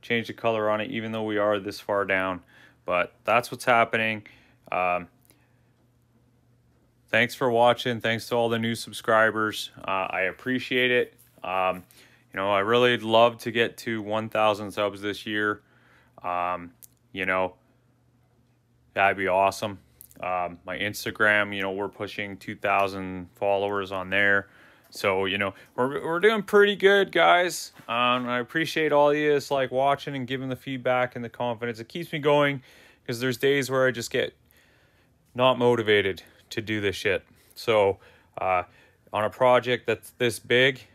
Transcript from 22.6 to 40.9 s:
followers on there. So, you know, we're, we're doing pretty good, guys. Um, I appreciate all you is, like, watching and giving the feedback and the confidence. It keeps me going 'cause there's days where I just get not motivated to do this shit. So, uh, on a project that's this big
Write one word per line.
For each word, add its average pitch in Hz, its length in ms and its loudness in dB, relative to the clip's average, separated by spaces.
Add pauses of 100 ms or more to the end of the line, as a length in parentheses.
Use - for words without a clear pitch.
followers 101 580 -2
on 92 180 -8
there. 101 380 2 (420)
So, 98 360 0
you 95 100 -2
know, 98 160 -2 (240)
we're, 135 260 -2
we're 165 160 -4
doing 208 240 2
pretty 202 320 4
good, 190 380 4
guys. 170 600 2 (160)
Um, 123 380 0
I 123 120 -2
appreciate 156 520 -2
all 147 220 6
you 151 200 2
is, 139 180 0
like, 135 200 -2
watching 139 460 0
and 127 100 -6
giving 131 220 -6
the 127 80 -6
feedback 127 580 -2
and 123 80 -10
the 117 60 -10
confidence. 120 500 -6
It - 100 -14
keeps 170 220 -10
me 156 100 -6
going 143 420 2 (440)
'cause 117 140 -6
there's 127 160 -2
days 139 340 2
where 131 160 4
I 127 40 4
just 120 200 -6
get - 240 -2 (1000)
not 127 240 4
motivated 107 640 2 (260)
to - 140 -8
do 107 180 -4
this 98 160 -2
shit. 92 260 -2 (320)
So, 101 440 2 (400)
uh, 90 240 0 (500)
on 104 120 0
a 107 60 -2
project 123 560 2
that's - 260 -4
this 120 260 -2
big 127 420 2 (140)